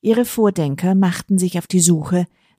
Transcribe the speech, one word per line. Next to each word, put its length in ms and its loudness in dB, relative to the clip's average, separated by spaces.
Ihre 220 2
Vordenker 720 0
machten 420 0
sich 200 -2
auf 100 -8
die 140 0
Suche 440 0